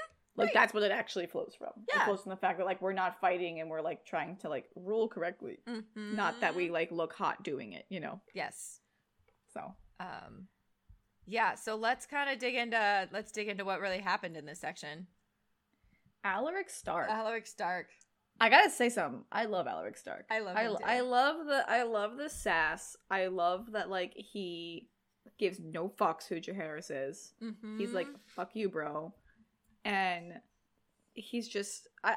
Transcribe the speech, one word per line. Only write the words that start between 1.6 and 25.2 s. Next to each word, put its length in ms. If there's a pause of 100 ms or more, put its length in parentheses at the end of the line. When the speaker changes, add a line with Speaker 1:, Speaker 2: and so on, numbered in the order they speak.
Speaker 1:
It 80
Speaker 2:
Yeah. 100
Speaker 1:
flows 180
from 80
the 60
fact 200
that, 80
like, 160
we're 120
not 280
fighting 400
and 80
we're, 120
like, 260
trying 300
to, 120
like, 160 (100)
rule 320
correctly. 600
Speaker 2:
Mm-hmm. 480
Speaker 1:
Not 260
that 140
we, 160
like, 200
look 220
hot 300
doing 300
it, 160
you 100
know? 220 (120)
Speaker 2:
Yes. 460 (720)
Speaker 1:
So. 220 (240)
Speaker 2:
Um, 480 (800)
yeah, 260
so 220
let's 320
kinda 300
dig 180
into, 580
let's 180
dig 180
into 160
what 160
really 180
happened 360
in 120
this 120
section. 460 (1200)
Speaker 1:
Alaric 480
Stark. 380
Speaker 2:
Alaric 380
Stark. 400 (540)
Speaker 1:
I 80
gotta 200
say 180
something. 440
I 140
love 220
Alaric 300
Stark. 320
Speaker 2:
I 100
love 160
Speaker 1:
I 60
Speaker 2:
him 60
Speaker 1:
l-, 100
Speaker 2:
too. 80
Speaker 1:
I 160
love 440
the, 240
I 140
love 340
the 120
sass. 640 (160)
I 160
love 460
that, 160
like, 260
he 720 (500)